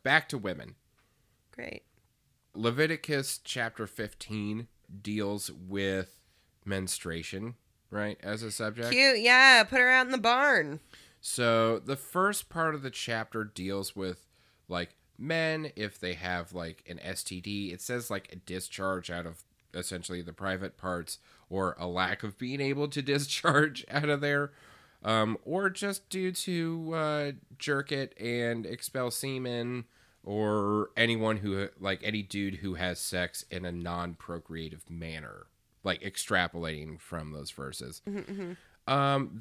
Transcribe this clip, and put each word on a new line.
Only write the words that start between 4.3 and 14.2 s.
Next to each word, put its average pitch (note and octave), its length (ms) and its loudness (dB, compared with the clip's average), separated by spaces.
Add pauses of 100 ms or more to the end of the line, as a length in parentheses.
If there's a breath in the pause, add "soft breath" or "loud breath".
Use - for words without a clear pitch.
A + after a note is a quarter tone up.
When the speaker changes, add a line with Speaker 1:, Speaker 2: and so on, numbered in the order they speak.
Speaker 1:
deals G#2 500 -2
with F#2+ 680 -2 (460)
menstruation, F#2+ 880 -4 (380)
right, G#2 320 -4
as G#2+ 180 -4
a A2+ 80 -6
subject. A2+ 420 -4
Speaker 2:
Cute, C4 280 6
yeah, B3 440 10
put C4 160 4
her B3 120 8
out B3+ 160 6
in C4 40 -6
the C4 60 2
barn. A3+ 600 4 (420 soft breath)
Speaker 1:
So, A2+ 560 4
the C3+ 180 -4
first F#3+ 540 0
part D#3+ 240 0
of C#3+ 80 -6
the C3 80 -6
chapter A2+ 540 -2
deals G2 520 -4
with, F#2 300 -4 (420)